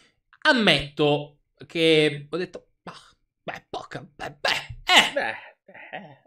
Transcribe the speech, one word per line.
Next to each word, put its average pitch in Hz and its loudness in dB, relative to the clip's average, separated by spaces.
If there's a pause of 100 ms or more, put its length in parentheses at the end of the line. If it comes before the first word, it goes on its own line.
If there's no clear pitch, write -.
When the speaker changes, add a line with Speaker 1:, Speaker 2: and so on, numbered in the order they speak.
(420)
Speaker 1:
ammetto 151 2 (260)
che 156 2
ho 160 -8
detto, - -10 (100)
"Bah, - -20 (440)
beh, - -14
porca, - -12
beh, - -14
beh, - -2 (340)
eh!" 330 4
Speaker 2:
Beh, 247 -4 (600)
eh, 156 -20